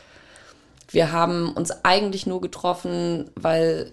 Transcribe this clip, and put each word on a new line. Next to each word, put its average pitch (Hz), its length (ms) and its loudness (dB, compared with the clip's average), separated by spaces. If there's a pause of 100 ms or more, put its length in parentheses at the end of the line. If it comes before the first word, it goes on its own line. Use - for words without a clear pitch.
(920)
Wir 165 220 2
haben 170 420 0
uns 170 160 -4 (120)
eigentlich 190 440 2
nur 185 160 -4
getroffen, 175 960 -4
weil 165 560 0